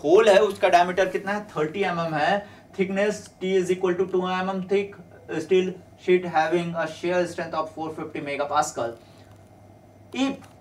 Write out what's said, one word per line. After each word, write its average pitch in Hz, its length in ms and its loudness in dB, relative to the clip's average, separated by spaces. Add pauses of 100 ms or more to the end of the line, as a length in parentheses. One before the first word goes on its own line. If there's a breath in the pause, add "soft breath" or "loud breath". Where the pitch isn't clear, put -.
होल 208 260 6
है 196 120 8
उसका 196 280 2
डायमीटर 180 400 4
कितना 190 220 -4
है? 208 160 -6
थर्टी 156 360 -2
एम 175 160 -2
एम 160 160 -4
है। 175 300 0 (320 loud breath)
Thickness 196 420 0 (220)
T 190 160 0
is 180 180 0
equal 180 240 0
to 190 140 2
two 185 160 2
M 185 200 -2
M 190 200 -4
thick 202 260 -2 (460)
steel 185 260 2 (380)
sheet 180 280 2
having 170 420 0
a 160 100 -2 (100)
shear 180 320 -2
strength 165 320 -8
of 156 160 -4
four 156 100 -8 (140)
fifty 151 260 -10
megapascal। 143 680 -2 (1200 loud breath)
If - 360 -4 (120)